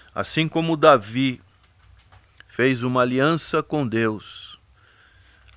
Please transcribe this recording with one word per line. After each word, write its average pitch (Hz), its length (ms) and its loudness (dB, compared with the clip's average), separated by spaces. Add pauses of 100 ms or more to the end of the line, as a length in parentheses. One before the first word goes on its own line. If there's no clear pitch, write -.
(140)
assim 156 320 -2
como 165 300 -2
Davi 131 680 2 (1040)
fez 123 360 0
uma 127 200 0
aliança 147 600 0
com 147 240 -4
Deus, 110 720 -4 (1000)